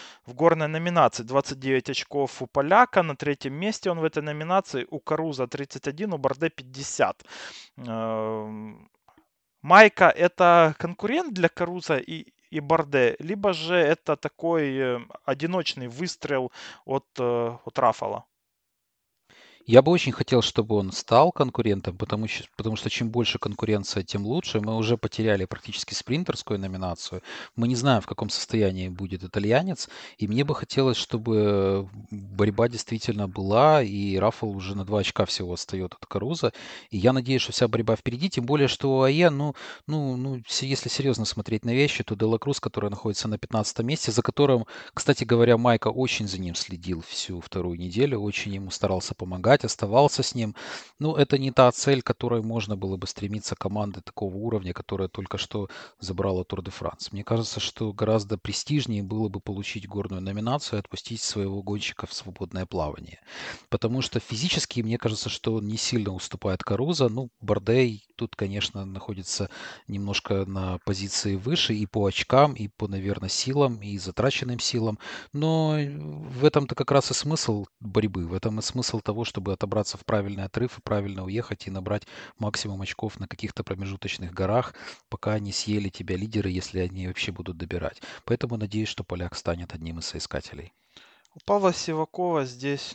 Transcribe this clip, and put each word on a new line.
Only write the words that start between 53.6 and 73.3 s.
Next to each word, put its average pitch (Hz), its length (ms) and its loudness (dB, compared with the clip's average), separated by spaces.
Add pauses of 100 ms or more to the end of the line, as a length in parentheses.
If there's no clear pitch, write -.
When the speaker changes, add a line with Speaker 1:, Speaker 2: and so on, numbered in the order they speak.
Speaker 2:
такого 95 360 -8
уровня, 104 360 -2
которая 95 340 -4
только 98 300 -8
что 101 300 -4 (320)
забрала 92 460 -2
Тур 95 180 -6
де 92 80 -10
Франс. - 400 -8
Мне 101 120 -8
кажется, 113 360 -2
что 107 340 -4
гораздо 107 440 0
престижнее 117 640 -2
было 107 240 -2
бы 98 120 -6
получить 98 480 -8
горную 98 340 -6
номинацию 110 560 -4
и - 20 -2
отпустить - 420 -10
своего 98 400 -4
гонщика 101 460 -6
в - 60 -14
свободное 92 520 -8
плавание. 76 540 -6 (500)
Потому 123 320 0
что - 180 -4
физически, - 600 -2
мне 113 160 -2
кажется, 110 320 -2
что - 240 -2
он 104 140 -2
не 110 100 -4
сильно 107 340 0
уступает 95 520 -4
Карузо. 131 460 0
Ну, 123 200 -4 (120)
Бардей 107 640 2 (100)
тут, - 200 -6
конечно, 101 500 -4
находится 95 640 -6 (380)
немножко 101 580 -2
на 95 400 -4
позиции 98 500 -2
выше 117 380 0
и 104 140 0
по 104 180 0
очкам, 135 480 4
и 107 140 -6
по, 104 200 -8
наверно, 98 420 -4
силам, 131 520 0